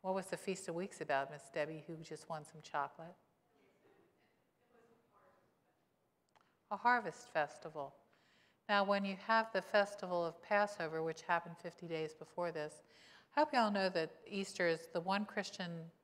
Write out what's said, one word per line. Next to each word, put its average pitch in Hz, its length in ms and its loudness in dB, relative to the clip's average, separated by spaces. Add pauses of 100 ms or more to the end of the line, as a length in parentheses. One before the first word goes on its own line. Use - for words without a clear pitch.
What 190 120 0
was 190 120 -2
the 175 100 -4
Feast - 320 -4
of 170 60 -4
Weeks 185 260 -6
about, 139 300 0
Miss 147 180 -16
Debbie, 156 380 -4
who 165 100 -8
just 156 320 -12
won 156 160 -8
some 156 160 -20
chocolate? 156 560 -6 (3500)
A 202 60 0
harvest 226 540 4
festival. 151 640 -2 (760)
Now, 202 160 6
when 202 200 2
you 196 120 -2 (100)
have 220 260 4
the 185 100 2
festival 196 640 2
of 165 200 -6
Passover, 190 580 0
which 160 200 -4
happened 170 360 0
fifty 170 300 -10
days 160 260 -4
before 170 380 -4
this, 156 320 -8 (500)
I 294 60 4
hope 302 120 4
you 262 60 4
all 214 140 6
know 190 160 4
that 165 240 0 (160)
Easter 190 400 0
is 165 240 0
the 175 80 0
one 190 240 0
Christian 170 680 -6 (140)